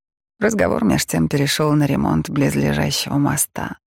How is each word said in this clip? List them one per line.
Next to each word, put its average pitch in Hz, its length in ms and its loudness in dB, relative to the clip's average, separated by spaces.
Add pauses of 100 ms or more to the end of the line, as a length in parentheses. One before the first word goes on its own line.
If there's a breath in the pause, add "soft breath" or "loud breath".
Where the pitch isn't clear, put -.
(400)
Разговор 208 440 0
меж 104 200 2
тем - 240 0
перешёл 147 460 0
на 147 100 4
ремонт 143 460 0
близлежащего 143 880 0
моста. - 580 -2 (120)